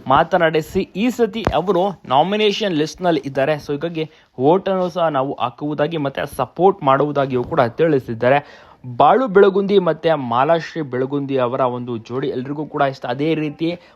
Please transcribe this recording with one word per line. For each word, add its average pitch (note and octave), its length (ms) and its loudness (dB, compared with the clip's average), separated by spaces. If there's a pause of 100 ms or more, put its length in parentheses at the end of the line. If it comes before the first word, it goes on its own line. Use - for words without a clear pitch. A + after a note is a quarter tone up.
ಮಾತನಾಡಿಸಿ, E3 760 2 (160)
ಈ A#3 140 0
ಸತಿ A3+ 340 -2 (100)
ಅವರು F3+ 500 0
ನಾಮಿನೇಷನ್ G3 680 0
ಲಿಸ್ಟ್‌ನಲ್ಲಿ D#3+ 540 -2
ಇದ್ದಾರೆ, C#3 280 -2
so D3 180 -6
ಹೀಗಾಗಿ D#3 380 -6 (300)
ವೋಟನ್ನು F#3 480 2
ಸಹ E3 200 0
ನಾವು C#3 320 -2
ಹಾಕುವುದಾಗಿ D3 560 -4
ಮತ್ತೆ D3+ 400 -6
ಸಪೋರ್ಟ್ E3+ 460 0
ಮಾಡುವುದಾಗಿಯೂ C#3 640 2
ಕೂಡ D3 160 0
ತಿಳಿಸಿದ್ದಾರೆ. B2+ 1000 0 (340)
ಬಾಳು G3 320 4
ಬೆಳಗುಂದಿ G3 500 4
ಮತ್ತೆ D#3+ 360 2
ಮಾಲಾಶ್ರೀ D3 680 0
ಬೆಳಗುಂದಿ C3+ 540 -4
ಅವರ B2+ 240 0
ಒಂದು B2 380 -2
ಜೋಡಿ B2 300 -6
ಎಲ್ರಿಗೂ C#3+ 380 -6
ಕೂಡ D3 160 -6
ಇಷ್ಟ. C#3 240 -4
ಅದೇ C#3+ 280 -2
ರೀತಿ D#3 420 -6 (200)